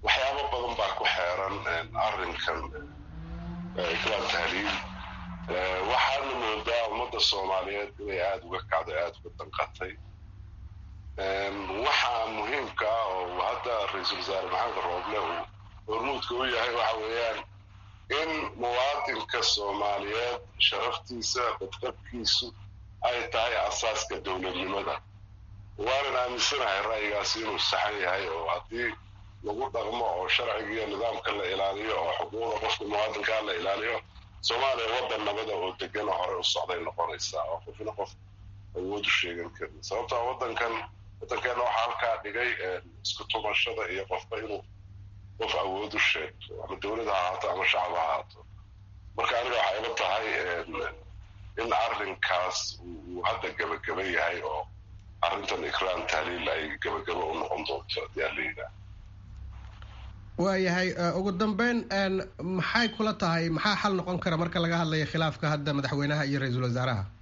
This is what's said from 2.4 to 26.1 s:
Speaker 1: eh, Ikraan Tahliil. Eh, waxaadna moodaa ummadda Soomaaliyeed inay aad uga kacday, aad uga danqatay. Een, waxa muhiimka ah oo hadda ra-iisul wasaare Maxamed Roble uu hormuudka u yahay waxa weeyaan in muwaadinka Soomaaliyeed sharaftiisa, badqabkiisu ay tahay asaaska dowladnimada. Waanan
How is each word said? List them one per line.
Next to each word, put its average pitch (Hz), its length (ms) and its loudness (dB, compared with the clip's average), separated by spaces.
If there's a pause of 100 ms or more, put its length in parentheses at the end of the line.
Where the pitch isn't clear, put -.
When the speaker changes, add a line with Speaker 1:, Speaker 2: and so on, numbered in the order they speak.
Speaker 1:
eh, 98 200 0
Ikraan 104 360 0
Tahliil. 87 420 2 (760)
Eh, 92 440 2
waxaadna 135 460 4
moodaa 113 540 2
ummadda 117 320 -2
Soomaaliyeed 98 800 2
inay 98 220 -2
aad 95 240 2
uga 90 240 -4
kacday, 80 300 2
aad 85 180 0
uga - 180 -14
danqatay. 78 580 -4 (1200)
Een, 98 420 0 (220)
waxa 120 480 4
muhiimka 110 600 0
ah 110 200 4
oo 92 340 0
hadda 117 340 0 (120)
ra-iisul 92 320 -2
wasaare 92 320 0
Maxamed 95 340 2
Roble 90 340 0
uu - 200 0 (460)
hormuudka 120 500 -2
u 123 100 2
yahay 120 300 2
waxa 113 220 4
weeyaan 113 420 0 (680)
in 156 220 2 (260)
muwaadinka 123 840 2
Soomaaliyeed 104 1000 2 (160)
sharaftiisa, 120 840 0 (120)
badqabkiisu 113 920 -2 (520)
ay 120 200 2 (120)
tahay 117 260 2
asaaska 104 640 0
dowladnimada. 92 760 -2 (800)
Waanan 127 420 2